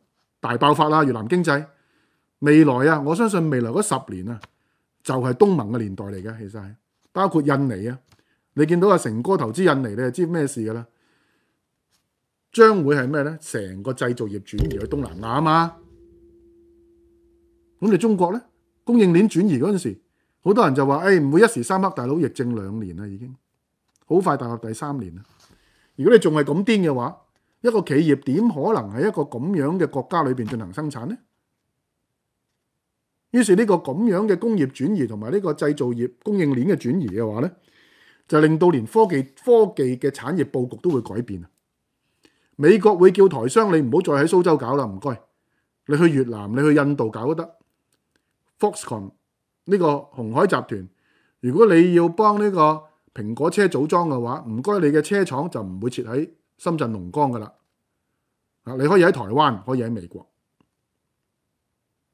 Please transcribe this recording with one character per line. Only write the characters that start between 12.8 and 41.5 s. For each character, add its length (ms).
會 140
係 100
咩 160
呢？ 200
成 400
個 100
製 220
造 100
業 160
轉 240
移 140
去 80
東 100
南 220
亞 20
吖 80
嘛。 340
噉 120
你 80
中 180
國 160
呢？ 100
供 140
應 140
鏈 180
轉 160
移 140
嗰 120
陣 60
時， 220
好 100
多 120
人 100
就 120
話， 200
誒， 160
唔 100
會 100
一 40
時 160
三 180
刻， 100
大 160
佬， 120
疫 120
症 240
兩 260
年 160
啦 100
已 120
經， 180
好 120
快 180
踏 120
入 80
第 160
三 260
年 160
啦。 80
如 100
果 60
你 60
仲 160
係 80
咁 220
癲 260
嘅 40
話， 280
一 100
個 120
企 120
業 220
點 200
可 60
能 220
喺 60
一 120
個 100
噉 280
樣 280
嘅 100
國 220
家 120
裏 80
邊 180
進 100
行 140
生 180
產 160
呢？ 100
於 140
是 100
呢 100
個 100
噉 220
樣 140
嘅 100
工 200
業 100
轉 280
移 120
同 100
埋 140
呢 80
個 140
製 240
造 100
業 260
供 120
應 140
鏈 160
嘅 80
轉 260
移 60
嘅 260
話 80
呢， 100
就 140
令 180
到 120
連 140
科 220
技， 160
科 540
技 200
嘅 140
產 240
業 160
佈 180
局 100
都 120
會 100
改 220
變 220
啊。 60